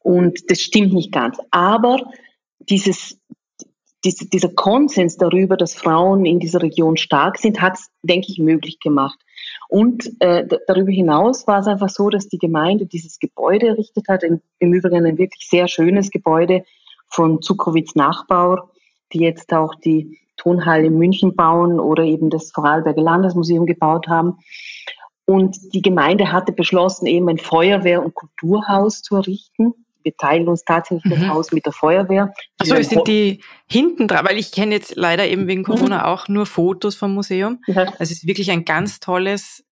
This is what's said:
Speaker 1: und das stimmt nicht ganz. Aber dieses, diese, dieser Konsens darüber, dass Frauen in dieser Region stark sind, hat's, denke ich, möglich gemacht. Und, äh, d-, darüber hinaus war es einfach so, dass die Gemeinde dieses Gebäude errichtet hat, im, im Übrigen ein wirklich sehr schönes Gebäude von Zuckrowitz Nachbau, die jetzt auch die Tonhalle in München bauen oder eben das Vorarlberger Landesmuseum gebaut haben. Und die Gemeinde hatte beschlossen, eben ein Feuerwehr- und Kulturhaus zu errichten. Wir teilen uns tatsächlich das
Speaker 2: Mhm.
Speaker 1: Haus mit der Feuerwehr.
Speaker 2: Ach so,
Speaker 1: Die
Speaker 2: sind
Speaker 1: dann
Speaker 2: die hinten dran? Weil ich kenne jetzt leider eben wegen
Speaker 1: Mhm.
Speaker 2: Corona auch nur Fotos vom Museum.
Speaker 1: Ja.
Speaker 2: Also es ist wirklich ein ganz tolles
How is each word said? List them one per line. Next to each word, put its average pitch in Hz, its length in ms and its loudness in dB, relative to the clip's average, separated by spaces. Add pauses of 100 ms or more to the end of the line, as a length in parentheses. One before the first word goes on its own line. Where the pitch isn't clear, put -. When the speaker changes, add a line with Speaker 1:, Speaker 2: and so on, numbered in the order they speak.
Speaker 1:
und 180 480 0
das 175 120 2
stimmt 202 320 2
nicht 175 180 -2
ganz. 123 260 -2 (140)
Aber 220 460 2 (600)
dieses, - 600 -2 (840)
diese, 185 240 -4
dieser 180 220 0
Konsens 202 680 0
darüber, 185 400 2
dass 170 180 -2
Frauen 185 500 2
in 170 140 2
dieser 170 220 -2
Region 160 360 0
stark 160 400 0
sind, 208 240 0
hat's, 185 280 -2 (140)
denke 180 260 0
ich, 185 100 -10
möglich 160 400 0
gemacht. 143 400 -2 (480)
Und, 233 520 0
äh, 175 260 2
d-, 160 220 -2
darüber 190 240 2
hinaus 190 560 2
war 202 120 2
es 196 80 -2
einfach 196 220 -2
so, 202 200 -2
dass 202 180 -2
die 185 120 -8
Gemeinde 175 460 0
dieses 165 340 -12
Gebäude 190 480 0
errichtet 220 400 -4
hat, 185 160 -2
im, 165 180 0 (180)
im 175 140 4
Übrigen 175 320 2
ein 160 120 2
wirklich 185 320 -4
sehr 175 180 2
schönes 190 420 2
Gebäude 175 540 0 (440)
von 160 340 0
Zuckrowitz 160 540 -2
Nachbau, 175 760 0 (440)
die 165 60 -2
jetzt 165 340 -2
auch 160 220 0
die 156 440 -2 (180)
Tonhalle 160 500 2
in 160 100 2
München 185 380 2
bauen 170 440 2
oder 156 240 2
eben 160 260 0
das 160 220 -6
Vorarlberger 156 500 0
Landesmuseum 170 640 2
gebaut 165 420 0
haben. 170 300 0 (880)
Und 190 300 2 (180)
die 190 80 -2
Gemeinde 180 500 2
hatte 185 200 0
beschlossen, 180 540 0
eben 175 240 2
ein 165 80 -2
Feuerwehr- 175 680 2
und 165 120 -8
Kulturhaus 202 880 -2
zu - 140 -6
errichten. 202 580 -2 (300)
Wir 156 140 -6
teilen 160 300 0
uns 170 180 -2
tatsächlich 165 480 -2
das 156 80 0
Speaker 2:
Mhm. 190 80 -2
Speaker 1:
Haus 160 220 -2
mit 160 140 -2
der 147 80 -4
Feuerwehr. 196 600 0 (240)
Speaker 2:
Ach 185 80 -2
so, 165 100 2
Speaker 1:
Die 233 80 2
Speaker 2:
sind - 140 0
Speaker 1:
dann 165 80 2
Speaker 2:
die 208 360 0 (260)
hinten 277 400 0
dran? 165 200 0
Weil 196 100 0
ich 214 140 -8
kenne 208 220 -2
jetzt 208 220 -6
leider 170 320 0
eben 185 200 -2
wegen 190 140 -2
Speaker 1:
Mhm. 190 40 -8
Speaker 2:
Corona 214 460 0
auch 185 160 -6
nur 202 200 -2
Fotos 185 480 -2
vom 196 180 -4
Museum. 202 540 -4
Speaker 1:
Ja. 185 160 0
Speaker 2:
Also 190 160 -6
es 165 120 -4
ist 165 160 -8
wirklich 185 220 -4
ein 170 160 -2
ganz 175 340 -4
tolles 190 720 -6